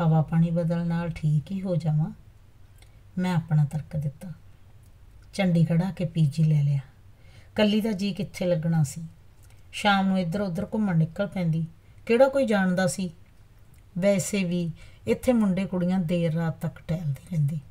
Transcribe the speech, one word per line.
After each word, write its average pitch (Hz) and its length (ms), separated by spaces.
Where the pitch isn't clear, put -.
ਹਵਾ 160 220
ਪਾਣੀ 165 280
ਬਦਲਣ 170 360
ਨਾਲ 170 240
ਠੀਕ 151 400
ਹੀ 190 120
ਹੋ 185 140
ਜਾਵਾਂ, 160 340
ਮੈਂ 180 160
ਆਪਣਾ 156 300
ਤਰਕ 147 320
ਦਿੱਤਾ। 156 320
ਚੰਡੀਗੜ੍ਹ 170 500
ਆ 196 60
ਕੇ - 140
ਪੀ 156 220
ਜੀ 156 180
ਲੈ 151 180
ਲਿਆ। 143 180
ਕੱਲੀ 214 260
ਦਾ 220 120
ਜੀ 196 200
ਕਿੱਥੇ 180 340
ਲੱਗਣਾ 165 360
ਸੀ? 165 200
ਸ਼ਾਮ 196 340
ਨੂੰ 190 140
ਇੱਧਰ 175 200
ਉੱਧਰ 196 240
ਘੁੰਮਣ 202 320
ਨਿਕਲ 165 300
ਪੈਂਦੀ, 165 400
ਕਿਹੜਾ 247 220
ਕੋਈ 269 180
ਜਾਣਦਾ 196 400
ਸੀ? 185 240
ਵੈਸੇ 196 460
ਵੀ 175 280
ਇੱਥੇ 226 260
ਮੁੰਡੇ 196 320
ਕੁੜੀਆਂ 180 340
ਦੇਰ 170 360
ਰਾਤ 165 260
ਤੱਕ - 280
ਟਹਿਲਦੇ 160 480
ਰਹਿੰਦੇ। 151 220